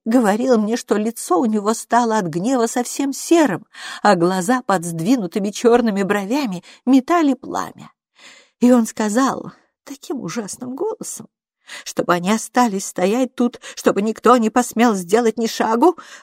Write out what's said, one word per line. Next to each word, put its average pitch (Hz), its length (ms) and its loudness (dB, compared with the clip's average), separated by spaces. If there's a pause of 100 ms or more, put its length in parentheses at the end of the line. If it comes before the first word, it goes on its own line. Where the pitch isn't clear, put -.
говорил 226 540 2
мне, 214 180 -2
что - 180 -2
лицо 226 440 -2
у 269 60 2
него 214 280 0
стало 233 440 0
от 208 80 0
гнева 226 420 0
совсем 269 460 -4
серым, 277 520 0 (380)
а 202 120 6
глаза 185 460 0
под 180 240 -2
сдвинутыми 190 640 -2
черными 226 540 2
бровями 202 600 -4 (220)
метали 277 480 4
пламя. - 580 -10 (680)
И 247 120 6
он 240 140 6
сказал 220 680 -2 (300)
таким 277 380 -12
ужасным 220 540 -10
голосом, - 520 -10 (560)
чтобы - 300 -2
они 175 180 -2
остались 220 540 0
стоять 226 480 -2
тут, 240 260 -2 (160)
чтобы - 280 0
никто 220 340 2
не 220 140 0
посмел 240 420 2
сделать 202 440 0
ни 226 100 -2
шагу, 233 500 2 (260)